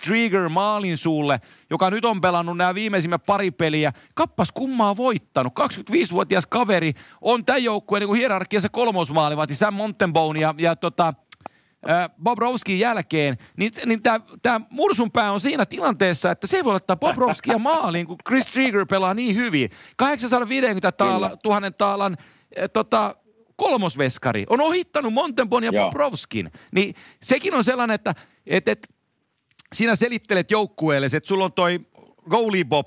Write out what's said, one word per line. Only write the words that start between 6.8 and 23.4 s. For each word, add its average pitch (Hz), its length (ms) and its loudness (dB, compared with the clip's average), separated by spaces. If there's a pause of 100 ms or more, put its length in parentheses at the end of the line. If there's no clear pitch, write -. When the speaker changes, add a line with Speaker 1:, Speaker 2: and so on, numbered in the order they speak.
Speaker 1:
on 233 240 2
tämän 269 200 2
joukkueen 208 360 -2
niin 202 80 -2
kuin 208 100 2
hierarkiassa 202 500 0
kolmosmaalivahti 156 880 0
Sam 208 200 2
Montembeaun 170 600 0
ja, 156 220 0
ja 165 180 2
tota, 165 380 0 (720)
ää, 202 240 2 (120)
Bobrovskin 233 560 0
jälkeen. 165 580 0 (200)
Niin, 220 160 -2 (140)
niin 226 160 0
tää, 226 180 2 (220)
tää 233 180 0 (100)
mursunpää 233 600 0
on 202 80 -2
siinä 277 260 0
tilanteessa, 190 640 0
että - 160 -4
se 381 100 0
ei 370 80 2
voi 240 80 2
laittaa 185 240 0
Bobrovskia 247 640 0
maaliin, 220 480 -2
kun 170 100 -12 (120)
Chris 254 260 0
Drieger 226 320 0
pelaa 190 280 0
niin 226 220 -2
hyvin. 214 340 0 (260)
Kahdeksansadanviidenkymmenen 240 1000 0
taala-, 190 320 2
Speaker 2:
Kyllä. - 140 -14
Speaker 1:
tuhannen 202 320 0
taalan, 202 420 0 (400)
ää, 196 120 -4
tota, 220 460 0 (420)